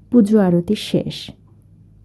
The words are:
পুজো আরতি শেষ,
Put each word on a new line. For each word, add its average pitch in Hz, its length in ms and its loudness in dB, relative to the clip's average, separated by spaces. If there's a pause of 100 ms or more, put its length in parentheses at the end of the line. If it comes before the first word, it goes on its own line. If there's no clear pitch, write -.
(100)
পুজো 214 300 4
আরতি 175 340 0
শেষ, - 560 -6 (760)